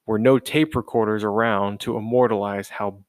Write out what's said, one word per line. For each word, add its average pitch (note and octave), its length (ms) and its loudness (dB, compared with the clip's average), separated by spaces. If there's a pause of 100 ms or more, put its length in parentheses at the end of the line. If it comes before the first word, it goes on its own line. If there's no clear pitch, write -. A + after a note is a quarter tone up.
were A2 140 0
no B2+ 200 6
tape D#3 360 0
recorders G#2+ 480 0
around G2+ 580 0
to A#2 140 -4
immortalize G#2+ 760 0
how G2+ 400 -8